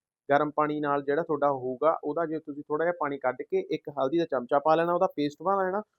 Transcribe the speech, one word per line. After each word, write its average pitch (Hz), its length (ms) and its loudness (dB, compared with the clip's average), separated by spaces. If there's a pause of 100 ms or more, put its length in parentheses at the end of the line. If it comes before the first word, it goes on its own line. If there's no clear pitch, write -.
(320)
ਗਰਮ 147 200 4
ਪਾਣੀ 151 280 0
ਨਾਲ 143 240 0
ਜਿਹੜਾ 143 200 0
ਤੁਹਾਡਾ 143 280 0
ਹੋਊਗਾ, 127 520 0
ਉਹਦਾ 151 220 -2
ਜੇ 156 140 -4
ਤੁਸੀਂ 147 240 -12
ਥੋੜ੍ਹਾ 151 220 -2
ਜਿਹਾ 175 140 0
ਪਾਣੀ 143 180 -2
ਕੱਢ 127 240 0
ਕੇ 190 300 -4
ਇੱਕ 156 180 -6
ਹਲਦੀ 135 280 -2
ਦਾ 170 80 2
ਚਮਚਾ 135 340 0
ਪਾ 156 160 4
ਲੈਣਾ, 170 180 2
ਉਹਦਾ 175 140 2
ਪੇਸਟ 147 360 -4
ਬਣਾ 190 200 0
ਲੈਣਾ, 185 180 -2 (180)